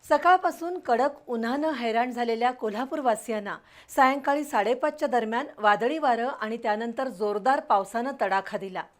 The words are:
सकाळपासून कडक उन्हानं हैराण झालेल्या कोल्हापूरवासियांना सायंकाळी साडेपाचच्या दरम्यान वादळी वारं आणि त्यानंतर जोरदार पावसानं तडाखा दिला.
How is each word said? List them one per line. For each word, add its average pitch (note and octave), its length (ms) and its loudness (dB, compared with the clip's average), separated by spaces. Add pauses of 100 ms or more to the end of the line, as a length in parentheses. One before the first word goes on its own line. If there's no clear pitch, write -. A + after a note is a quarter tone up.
सकाळपासून F4 680 2
कडक B3 320 2 (160)
उन्हानं B3 440 -2
हैराण A#3+ 400 0
झालेल्या A#3 400 0
कोल्हापूरवासियांना A3+ 1040 -4 (400)
सायंकाळी C#4 480 2
साडेपाचच्या C#4 640 0
दरम्यान A#3 380 0 (120)
वादळी G#3+ 400 4
वारं B3 300 2 (120)
आणि A3 160 -6
त्यानंतर A#3 520 -2
जोरदार G#3 520 0
पावसानं A#3 500 0 (100)
तडाखा G3 380 0
दिला. F#3 240 -8 (180)